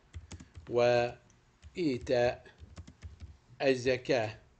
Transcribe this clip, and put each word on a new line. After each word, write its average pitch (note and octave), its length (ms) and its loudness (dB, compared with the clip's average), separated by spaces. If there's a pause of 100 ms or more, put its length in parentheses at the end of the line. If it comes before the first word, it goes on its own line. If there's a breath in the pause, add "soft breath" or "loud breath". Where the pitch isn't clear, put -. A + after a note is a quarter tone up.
(680 loud breath)
وإيتاء B2 1800 0 (1160)
الزكاة". B2 760 0 (220)